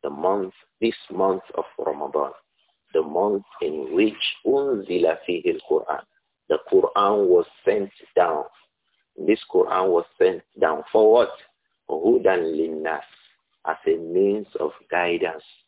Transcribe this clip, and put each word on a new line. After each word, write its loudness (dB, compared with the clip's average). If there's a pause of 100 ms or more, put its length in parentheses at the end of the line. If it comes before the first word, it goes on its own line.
The -8
month, -4 (260)
this -2 (180)
month -2 (140)
of -4 (160)
Ramadan, -4 (640)
the 2
month -2 (180)
in -6
which 2 (320)
Unzila 0 (100)
Fihi -2 (120)
Quran, -2 (480)
the 0 (120)
Quran 2
was 4 (200)
sent 0 (260)
down. 0 (760)
This 0 (140)
Quran 2
was 2 (160)
sent 2 (180)
down 0
for 6
what? 4 (580)
Hudan 2
Linnas, -4 (640)
as -4 (100)
a 2
means -2 (120)
of -4 (200)
guidance -2 (240)